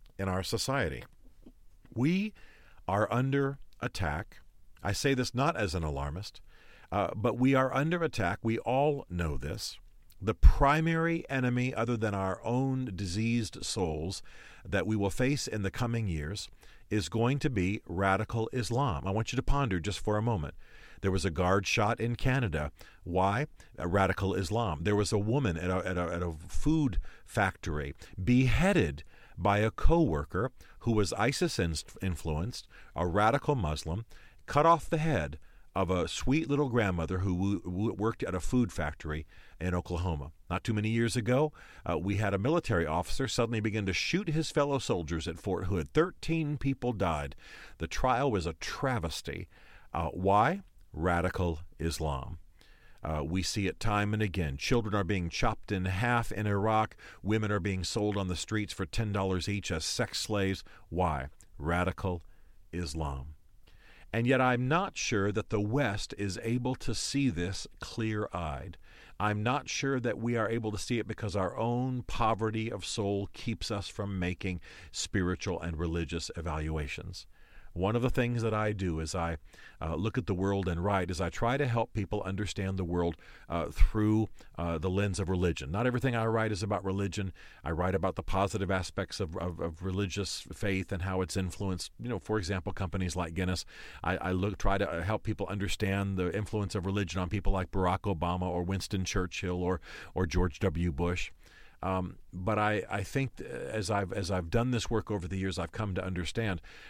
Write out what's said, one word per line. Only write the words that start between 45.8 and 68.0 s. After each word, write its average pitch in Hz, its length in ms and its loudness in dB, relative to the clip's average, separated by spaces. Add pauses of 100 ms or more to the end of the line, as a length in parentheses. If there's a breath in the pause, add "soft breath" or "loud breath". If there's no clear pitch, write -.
Thirteen 160 640 2
people 131 360 0
died. 80 420 0 (420 loud breath)
The 82 100 -4
trial 127 440 2
was 92 140 0
a 82 80 -4
travesty. - 960 -4 (440 loud breath)
Uh, 82 200 0
why? 107 480 4 (320)
Radical 87 640 0 (180)
Islam. 78 600 -4 (640 soft breath)
Uh, 78 220 -2
we 90 180 0
see 98 240 -2
it - 100 -4
time 104 360 2
and 107 100 0
again. 85 320 -2
Children 107 400 0
are 101 80 2
being 90 240 0
chopped 107 460 -2
in 92 120 0
half 117 460 0
in 104 160 -2
Iraq. 107 480 2 (260 loud breath)
Women 107 300 2
are 104 80 2
being 92 240 -2
sold 104 320 0
on 95 140 0
the 90 80 -2
streets 107 340 -2
for 95 140 -4
ten 110 260 -2
dollars 95 380 0
each 101 220 -2
as 82 120 -2
sex - 360 -2
slaves. 98 440 0 (240 loud breath)
Why? 80 400 0 (300)
Radical 87 640 0 (480 soft breath)
Islam. 76 640 -6 (760 loud breath)
And 117 120 0
yet 131 140 6
I'm 127 300 4
not 180 280 0
sure 101 360 2
that 104 160 -2
the 107 100 0
West 104 580 0
is 98 240 -4
able 123 340 -2
to - 200 -2
see 139 340 0
this 87 380 -4 (140)
clear-eyed. 90 960 -4 (420 loud breath)